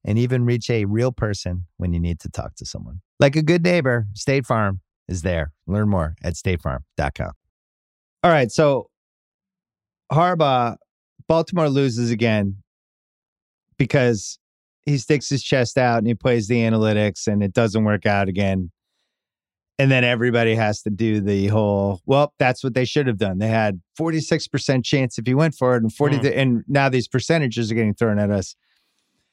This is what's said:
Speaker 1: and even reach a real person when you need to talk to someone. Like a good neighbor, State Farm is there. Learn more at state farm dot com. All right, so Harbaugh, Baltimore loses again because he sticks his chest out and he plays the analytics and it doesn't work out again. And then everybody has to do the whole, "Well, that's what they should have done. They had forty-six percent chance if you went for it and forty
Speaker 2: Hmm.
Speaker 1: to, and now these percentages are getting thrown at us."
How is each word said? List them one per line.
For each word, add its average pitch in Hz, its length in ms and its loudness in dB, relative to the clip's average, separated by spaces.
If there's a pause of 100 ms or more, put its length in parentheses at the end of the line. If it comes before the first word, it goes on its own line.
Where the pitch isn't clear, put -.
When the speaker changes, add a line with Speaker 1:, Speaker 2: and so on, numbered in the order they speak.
Speaker 1:
and 104 140 0
even 123 260 0
reach 120 240 -2
a 113 160 0
real 113 260 0
person 90 540 -6 (120)
when 90 140 -4
you 85 80 -2
need 85 200 -2
to - 100 -12
talk - 280 -10
to - 100 -16
someone. 92 340 -14 (180)
Like 143 160 4
a 156 60 2
good 165 220 2
neighbor, 131 500 0
State 135 320 -2
Farm 101 360 -2 (260)
is 90 160 -6
there. 82 280 -2 (140)
Learn 104 240 0
more 85 240 0 (100)
at 85 140 -6
state 90 240 -4
farm 67 240 -6 (100)
dot 71 200 -4
com. - 160 -8 (920)
All 175 60 4
right, 139 220 2
so 143 400 2 (1200)
Harbaugh, 143 640 2 (520)
Baltimore 160 420 0
loses 123 420 0
again 107 460 0 (1200)
because 123 640 0 (440)
he 147 140 -2
sticks 135 320 -2
his 139 140 -2
chest 127 340 0
out 120 220 2
and 107 80 0
he 120 80 0
plays 120 320 0
the 120 100 2
analytics 107 680 2
and 104 160 0
it 98 100 -2
doesn't 110 300 2
work 104 220 0
out 101 240 2
again. 95 420 -2 (1040)
And 135 140 4
then 127 120 4
everybody 117 520 2
has 107 280 0
to 113 60 -4
do 107 320 0
the 98 260 0
whole, 101 580 0
"Well, 139 340 2
that's 127 240 0
what 131 100 -4
they 127 120 0
should 139 220 0
have 113 100 -2
done. 95 200 -2
They 104 100 -2
had 110 320 0 (160)
forty-six 160 520 -2
percent 131 380 -2
chance 131 320 -2
if 113 100 -6
you 127 100 0
went 156 180 2
for 127 200 2
it 117 80 0
and 110 100 -2
forty 147 240 0
Speaker 2:
Hmm. 113 60 -2
Speaker 1:
to, 135 140 0
and 127 300 0
now 139 220 2
these 127 180 0
percentages 120 640 -2
are 113 40 -2
getting 110 180 0
thrown 107 260 0
at 104 120 0
us." 98 240 -4 (760)